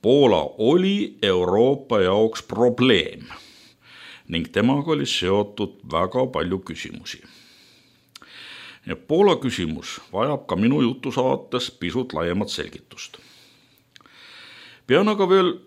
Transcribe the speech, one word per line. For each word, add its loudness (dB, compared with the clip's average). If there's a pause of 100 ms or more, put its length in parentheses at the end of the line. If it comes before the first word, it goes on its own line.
Poola 4 (160)
oli 0
Euroopa 2
jaoks 2
probleem 0 (1000)
ning -4
temaga 0
oli -2
seotud -2 (140)
väga -2
palju -2
küsimusi. -14 (1700)
Ja -6
Poola 2
küsimus -6 (160)
vajab -4
ka -2
minu 2
jutu -2
saates -4
pisut -6
laiemat -4
selgitust. -14 (1700)
Pean 4
aga 0
veel 4 (180)